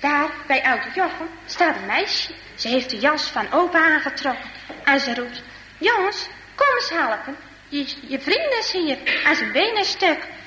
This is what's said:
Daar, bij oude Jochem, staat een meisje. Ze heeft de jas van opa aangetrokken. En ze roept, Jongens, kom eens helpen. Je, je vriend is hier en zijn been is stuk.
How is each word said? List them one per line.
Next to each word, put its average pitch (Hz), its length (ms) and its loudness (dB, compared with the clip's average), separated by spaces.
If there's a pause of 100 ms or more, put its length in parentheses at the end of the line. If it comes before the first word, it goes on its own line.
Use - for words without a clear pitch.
Daar, 294 300 2 (160)
bij 262 160 2
oude 254 320 0
Jochem, 330 340 -2 (180)
staat 320 300 2
een 190 100 -8
meisje. 269 480 -2 (200)
Ze - 140 -8
heeft 254 220 0
de 220 80 -6
jas 285 240 4
van - 300 -4
opa 339 260 4
aangetrokken. 294 720 0 (340)
En 277 160 4
ze 247 140 -2
roept, 240 280 -8 (360)
Jongens, 403 500 2 (260)
kom 554 200 4
eens 480 160 -2
helpen. 269 460 -2 (320)
Je, 285 280 -4 (120)
je 269 120 -4
vriend 539 380 0
is 427 140 -2
hier 311 260 0 (260)
en 294 120 4
zijn 220 160 -2
been 427 240 2
is 392 120 2
stuk. - 400 2 (180)